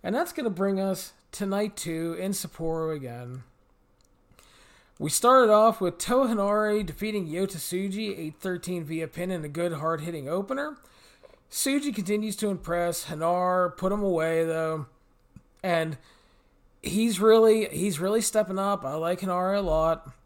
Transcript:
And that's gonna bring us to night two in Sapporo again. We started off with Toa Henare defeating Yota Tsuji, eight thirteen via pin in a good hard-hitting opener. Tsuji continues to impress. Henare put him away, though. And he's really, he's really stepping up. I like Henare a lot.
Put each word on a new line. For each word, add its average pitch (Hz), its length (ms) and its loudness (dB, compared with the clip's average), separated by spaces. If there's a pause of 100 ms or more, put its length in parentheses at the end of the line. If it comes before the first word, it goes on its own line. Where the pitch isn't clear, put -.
And 190 120 -2
that's 339 180 0
gonna 240 180 -2
bring 190 300 0
us 196 320 -4 (200)
to 202 140 -6
night 202 300 -2
two 165 420 -4
in 190 140 -4
Sapporo 160 640 -4
again. 123 500 -10 (1500)
We 151 120 -4
started 247 420 6
off 220 280 6
with 180 180 -2
Toa 254 300 2
Henare 208 560 0
defeating 196 440 -4
Yota 185 280 -4
Tsuji, 196 600 -4
eight 156 220 -10
thirteen 180 460 -6
via 160 240 -6
pin 180 240 -6
in 160 120 -4
a 147 40 -8
good 170 260 -2
hard-hitting 156 540 -4
opener. 262 480 -4 (760)
Tsuji 277 420 0
continues 208 440 -2
to 214 120 -2
impress. 175 580 -2
Henare 180 680 0
put 185 140 0
him 202 140 0
away, 165 400 2
though. 160 420 -2 (800)
And 160 340 0 (840)
he's 214 380 0
really, 220 520 8
he's 170 280 -2
really 202 220 0
stepping 208 380 0
up. 202 260 -2
I 135 100 -6
like 170 260 -2
Henare 185 360 0
a 202 60 0
lot. 160 500 0 (140)